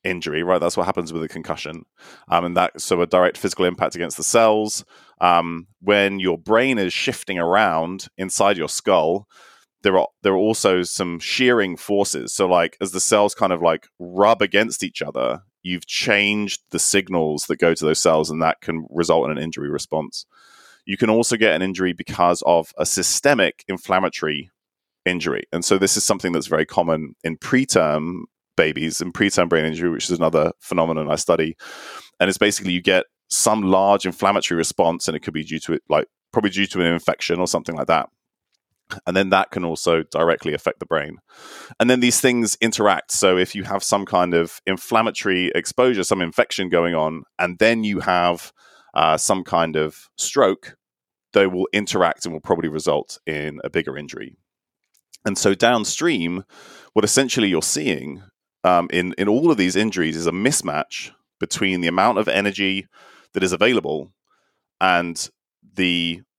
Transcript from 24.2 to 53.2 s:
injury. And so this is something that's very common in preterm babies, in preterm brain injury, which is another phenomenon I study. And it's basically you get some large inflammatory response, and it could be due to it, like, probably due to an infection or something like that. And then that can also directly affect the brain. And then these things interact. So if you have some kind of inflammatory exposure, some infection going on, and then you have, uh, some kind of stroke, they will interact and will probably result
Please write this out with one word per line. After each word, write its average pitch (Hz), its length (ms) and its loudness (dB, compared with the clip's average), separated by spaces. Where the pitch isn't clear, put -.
injury. 80 480 -2
And 85 100 -4
so 98 140 2
this 95 180 2
is 104 80 -2
something 95 300 0
that's 80 140 -2
very 80 180 0
common 80 580 -2
in 82 140 -6
preterm 82 840 0
babies, 78 420 0
in 90 140 -8
preterm 95 340 0
brain 82 180 2
injury, 82 240 -4
which - 200 -4
is 87 80 -2
another 80 420 2
phenomenon 82 500 -2
I 76 60 -2
study. 80 400 0
And 92 80 2
it's 95 100 0
basically 95 360 0
you 87 80 -2
get 92 240 2
some 110 320 0
large 98 440 4
inflammatory 95 520 0
response, 82 500 -2
and 80 80 -2
it 76 60 -8
could - 120 -10
be 78 120 -6
due 78 140 -8
to - 140 -8
it, - 140 -4
like, 73 200 0
probably 104 180 2
due 98 160 -2
to 90 140 -4
an 85 60 2
infection 85 520 -2
or 90 80 -2
something 82 300 -4
like 71 100 -6
that. 80 220 2
And 90 100 -2
then 95 140 2
that 95 220 2
can 95 120 -6
also 82 380 0
directly 80 540 0
affect - 240 -4
the - 80 -12
brain. 80 320 -4
And 120 120 4
then 127 80 4
these 123 200 2
things 120 400 2
interact. 104 520 2
So 92 260 4
if 90 160 0
you 101 100 -8
have 98 200 -4
some 101 200 0
kind 90 300 0
of 85 320 0
inflammatory 95 880 0
exposure, 107 500 0
some 95 180 -2
infection 90 480 -2
going 85 260 2
on, 78 260 -2
and 87 220 -4
then 113 240 2
you 101 160 -2
have, 87 520 0
uh, 80 200 2
some 92 280 0
kind 82 320 0
of 78 420 -4
stroke, - 580 -2
they 98 120 4
will 92 260 -2
interact 98 540 0
and 85 80 -8
will 78 80 -10
probably 82 260 -2
result 76 600 -2